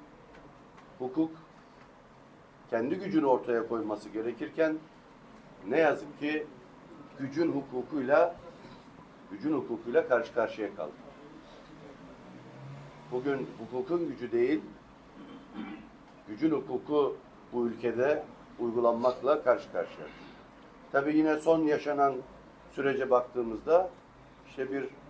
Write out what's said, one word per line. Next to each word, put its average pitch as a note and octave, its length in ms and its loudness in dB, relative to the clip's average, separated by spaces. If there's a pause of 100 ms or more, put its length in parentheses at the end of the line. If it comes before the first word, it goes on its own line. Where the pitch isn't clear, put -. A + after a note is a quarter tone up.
(1000)
hukuk D#3 460 -2 (1200)
kendi B2 260 0
gücünü D#3+ 300 0
ortaya A#2+ 420 2
koyması G#2+ 420 -4
gerekirken A#2+ 680 -2 (880)
ne C3 120 2
yazık C#3+ 400 2
ki D3+ 280 -2 (720)
gücün C#3 320 0
hukukuyla, C#3 840 2 (960)
gücün A2+ 220 -2
hukukuyla B2 540 0
karşı A#2 260 2
karşıya A2 420 -2
kaldı. D2+ 160 -8 (2250)
Bugün B2+ 360 -2 (120)
hukukun B2+ 500 -2
gücü A#2+ 220 -8
değil, B2 300 4 (1700)
gücün A2+ 240 0
hukuku C3+ 640 0 (360)
bu A#2+ 140 2
ülkede B2 560 0 (360)
uygulanmakla A#2+ 840 2
karşı - 280 2
karşıya. E2 360 -6 (840)
Tabii D3 260 2
yine D#3 200 4
son D#3+ 260 4
yaşanan C#3+ 520 2 (560)
sürece C3+ 400 0
baktığımızda B2 760 2 (580)
işte B2+ 240 -6
bir C3+ 160 -4 (220)